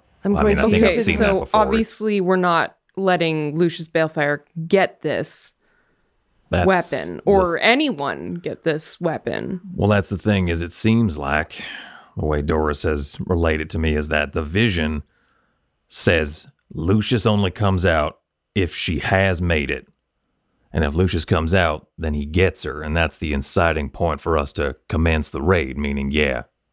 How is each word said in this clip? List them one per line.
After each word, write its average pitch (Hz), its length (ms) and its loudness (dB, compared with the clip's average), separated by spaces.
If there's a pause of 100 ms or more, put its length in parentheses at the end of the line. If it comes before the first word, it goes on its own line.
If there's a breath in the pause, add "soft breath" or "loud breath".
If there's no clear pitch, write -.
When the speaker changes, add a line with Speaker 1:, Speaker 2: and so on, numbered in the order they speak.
(240)
Speaker 1:
I'm 202 120 2
Speaker 2:
I - 60 0
Speaker 1:
going 214 40 2
Speaker 2:
mean, 202 100 2
Speaker 1:
to - 60 0
Speaker 2:
I - 80 4
think 214 120 4
Speaker 1:
use 196 100 6
Speaker 2:
I've 170 60 0
Speaker 1:
it. 226 60 2
Speaker 2:
seen - 120 2
Speaker 3:
so - 60 2
Speaker 2:
that 202 100 4
before. 190 100 0
It's - 120 -8
Speaker 3:
obviously 214 680 0
we're 185 160 2
not 170 400 0 (200)
letting 160 600 0
Lucius 165 300 0
Balefire 156 520 0 (260)
get 190 360 2
this - 500 -4 (960)
Speaker 2:
That's 175 160 2
Speaker 3:
weapon, 139 520 -2
Speaker 2:
the - 80 -16
Speaker 3:
or 185 340 4
anyone 180 760 0
get 170 300 -10
this 156 360 -4
weapon. 151 600 -4 (140)
Speaker 2:
Well, 101 140 0
that's 101 220 2
the 98 80 -4
thing, 98 300 2
is 85 140 -2
it 82 100 -6
seems 110 460 2
like 73 440 -4 (540 loud breath)
the - 100 -4
way 76 160 0
Doris 78 400 0
has 73 340 -2 (100)
relayed 82 340 2
it 78 100 -6
to - 80 -4
me 80 180 2
is 76 120 -2
that 73 240 0
the 82 100 -2
vision 78 600 0 (840)
says 78 580 0 (260)
Lucius 104 540 2
only 101 240 2
comes 95 360 0
out 78 320 2 (360)
if 90 200 0
she 82 260 -4
has 95 400 2
made 78 300 0
it. 65 160 -8 (880)
And 80 120 0
if 73 100 -2
Lucius 85 300 0
comes 82 300 0
out, 85 420 0
then 80 180 -4
he 73 120 -4
gets 87 380 0
her. 76 180 -8
And 78 140 -4
that's 82 220 0
the 76 140 -4
inciting 78 560 0
point 78 320 -4
for 82 160 0
us 71 160 0
to 71 240 -4 (120)
commence 80 420 0
the 76 100 -6
raid, 71 380 0
meaning, 69 320 -4
yeah, 67 320 0 (300)